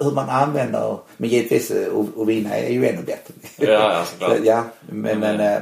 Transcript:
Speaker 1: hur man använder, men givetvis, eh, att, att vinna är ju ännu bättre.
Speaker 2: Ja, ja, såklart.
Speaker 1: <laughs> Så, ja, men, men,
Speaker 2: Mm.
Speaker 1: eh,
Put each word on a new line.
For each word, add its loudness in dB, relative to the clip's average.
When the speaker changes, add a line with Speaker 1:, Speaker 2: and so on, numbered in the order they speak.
Speaker 1:
hur 0
man -4
använder, 0
men -2
givetvis, 2
eh, 0
att, -2
att 0
vinna 0
är -2
ju 2
ännu -2
bättre. -10
Speaker 2:
Ja, 2
ja, 4
såklart. 0
Speaker 1:
<laughs> -
Så, 0
ja, 4
men, -4
men, 0
Speaker 2:
Mm. 2
Speaker 1:
eh, -2